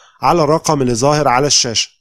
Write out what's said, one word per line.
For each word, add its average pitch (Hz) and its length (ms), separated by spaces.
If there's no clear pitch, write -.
على 156 220
الرقم 151 380
اللي 123 120
ظاهر 143 340
على 127 200
الشاشة. 131 420